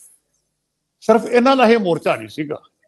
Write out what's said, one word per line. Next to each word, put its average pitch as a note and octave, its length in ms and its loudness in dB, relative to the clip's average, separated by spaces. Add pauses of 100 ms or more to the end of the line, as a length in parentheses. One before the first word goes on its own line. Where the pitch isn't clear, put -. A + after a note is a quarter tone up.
(1000)
ਸਿਰਫ A3+ 240 0
ਇਹਨਾਂ A#3+ 320 0
ਦਾ B3 100 2
ਇਹ A#3 120 4
ਮੋਰਚਾ E3+ 380 -2
ਨਹੀਂ A2 120 -12
ਸੀਗਾ। C#3+ 340 -12 (260)